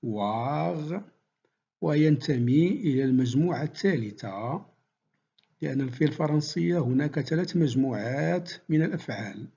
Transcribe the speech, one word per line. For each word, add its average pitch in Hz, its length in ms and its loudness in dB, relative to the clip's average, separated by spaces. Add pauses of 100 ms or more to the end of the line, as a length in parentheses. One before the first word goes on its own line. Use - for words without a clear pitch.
واغ، 147 960 -2 (800)
وينتمي 151 880 4
إلى 160 360 0
المجموعة 131 580 2
الثالثة، 120 1040 -4 (960)
لأن 135 280 -2
في 123 140 0
الفرنسية 151 760 0
هناك 139 420 0
ثلاث 170 360 -2
مجموعات 135 960 0 (160)
من 156 140 2
الأفعال 110 760 -6